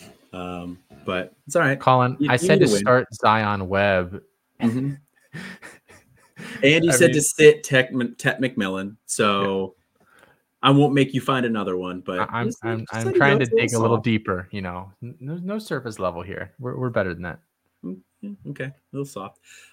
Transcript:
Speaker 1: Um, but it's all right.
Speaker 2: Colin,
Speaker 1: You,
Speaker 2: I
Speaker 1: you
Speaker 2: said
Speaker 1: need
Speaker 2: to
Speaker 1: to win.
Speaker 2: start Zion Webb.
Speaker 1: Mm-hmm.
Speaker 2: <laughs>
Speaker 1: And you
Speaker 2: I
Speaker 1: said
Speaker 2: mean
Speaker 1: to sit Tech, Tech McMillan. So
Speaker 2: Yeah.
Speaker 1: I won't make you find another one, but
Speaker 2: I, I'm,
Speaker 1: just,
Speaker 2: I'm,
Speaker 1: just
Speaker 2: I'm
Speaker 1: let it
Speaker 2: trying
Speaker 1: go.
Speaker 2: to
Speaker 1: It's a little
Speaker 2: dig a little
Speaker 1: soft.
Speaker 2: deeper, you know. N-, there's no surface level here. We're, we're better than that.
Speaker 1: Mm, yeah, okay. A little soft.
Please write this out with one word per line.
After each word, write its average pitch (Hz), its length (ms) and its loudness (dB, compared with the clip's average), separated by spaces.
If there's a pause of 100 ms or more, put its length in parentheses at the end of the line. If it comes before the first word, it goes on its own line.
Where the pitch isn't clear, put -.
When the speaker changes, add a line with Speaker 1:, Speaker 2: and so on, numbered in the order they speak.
(320)
Speaker 1:
Um, 90 460 -10 (260)
but 92 300 -4 (120)
it's 143 100 -2
all 170 60 4
right. 139 160 2
Speaker 2:
Colin, 127 400 2
Speaker 1:
You, 143 100 0
Speaker 2:
I 131 40 2
Speaker 1:
you 127 60 4
Speaker 2:
said 160 200 4
Speaker 1:
need - 80 6
Speaker 2:
to - 0 -
Speaker 1:
to 110 60 2
win. 101 80 2
Speaker 2:
start 123 340 2
Zion 104 540 2
Webb. 95 540 2 (380)
Speaker 1:
Mm-hmm. 127 340 -2 (380)
Speaker 2:
<laughs> 160 80 -14 (1200)
Speaker 1:
And 156 220 4
you 170 60 4
Speaker 2:
I 135 40 4
Speaker 1:
said 127 140 6
Speaker 2:
mean 151 60 2
Speaker 1:
to 147 80 2
sit 151 420 6
Tech, 131 260 2 (280)
Tech 131 220 -2
McMillan. 101 560 -4 (100)
So 98 680 -2 (260)
Speaker 2:
Yeah. - 40 -20 (580)
Speaker 1:
I 131 80 6
won't 139 240 4
make 135 200 2
you 127 60 -2
find 127 260 0
another 98 300 -4
one, 90 240 -8
but 90 200 -6
Speaker 2:
I, - 100 -2
I'm, 117 180 -4
Speaker 1:
just, - 160 -10
Speaker 2:
I'm, 113 160 -4
Speaker 1:
just - 140 -10
Speaker 2:
I'm 113 120 -4
Speaker 1:
let 381 80 -2
it 370 40 0
Speaker 2:
trying 139 200 4
Speaker 1:
go. 131 60 0
Speaker 2:
to 117 80 -2
Speaker 1:
It's - 0 -
a 113 40 4
little 117 120 2
Speaker 2:
dig 117 60 -2
a 117 40 2
little 113 180 2
Speaker 1:
soft. 110 80 -4
Speaker 2:
deeper, 107 460 -2
you 101 120 -8
know. 92 300 -10 (100)
N-, 120 180 -14
there's 160 220 -12
no 202 160 -8
surface 127 400 -8
level 87 240 -4
here. - 360 -12
We're, 123 180 -8
we're 127 140 -4
better 92 240 -2
than 90 80 -12
that. 85 180 -10 (440)
Speaker 1:
Mm, 190 140 -10 (220)
yeah, 208 100 -14 (200)
okay. 139 140 -10
A 139 100 -12 (180)
little 139 140 -8
soft. 101 320 -16 (340)